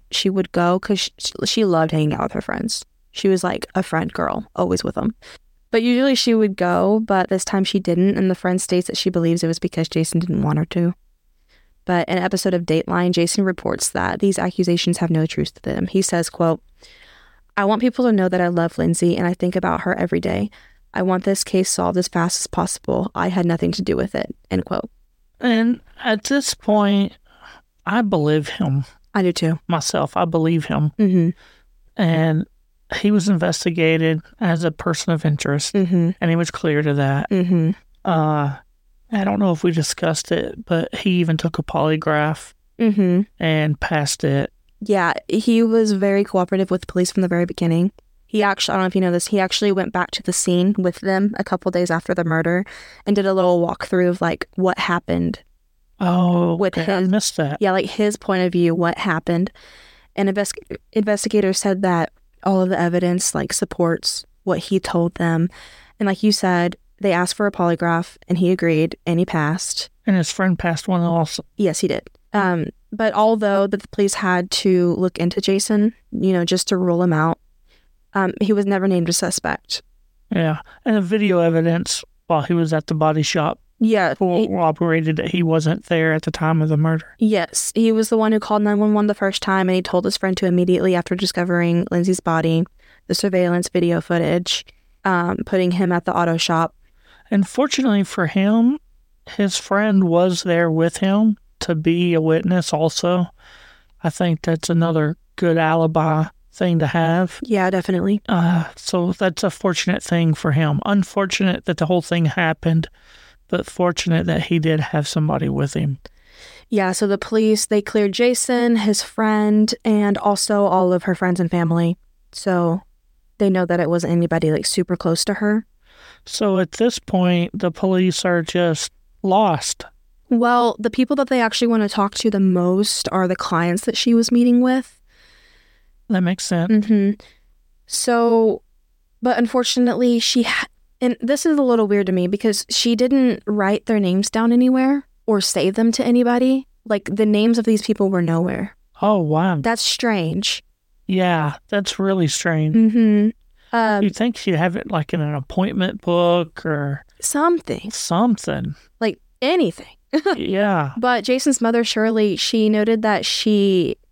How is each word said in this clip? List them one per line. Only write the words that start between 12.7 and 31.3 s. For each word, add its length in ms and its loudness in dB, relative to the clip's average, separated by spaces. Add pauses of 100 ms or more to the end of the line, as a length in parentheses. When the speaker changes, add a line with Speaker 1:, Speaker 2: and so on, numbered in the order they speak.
Speaker 1:
Jason 320 0
reports 460 -4
that 300 -4
these 180 2
accusations 600 0
have 120 0
no 160 0
truth 280 -4
to 80 -20
them. 240 -4
He 160 0
says, 280 -2
quote, 320 -2 (920)
I 80 0
want 180 2
people 240 0
to 60 4
know 160 4
that 120 0
I 80 2
love 300 0
Lindsay 380 2
and 100 0
I 80 0
think 220 -2
about 260 -2
her 120 -2
every 260 -2
day. 300 -4 (460)
"I 60 -2
want 220 0
this 200 -2
case 260 0
solved 280 -2
as 100 -2
fast 320 -2
as 60 -8
possible. 680 -4
I 140 -2
had 180 0
nothing 260 0
to 100 -6
do 140 -2
with 180 -4
it," 200 -6 (160)
end 140 -2
quote. 260 -6 (500)
Speaker 2:
And 400 0 (220)
at 220 -2
this 300 -2
point, 580 2 (720)
I 180 0
believe 460 2
him. 360 -2 (300)
Speaker 1:
I 80 0
do 100 2
too. 260 -2 (100)
Speaker 2:
Myself, 480 -2
I 80 2
believe 420 0
him. 320 0
Speaker 1:
Mm-hmm. 320 4 (640)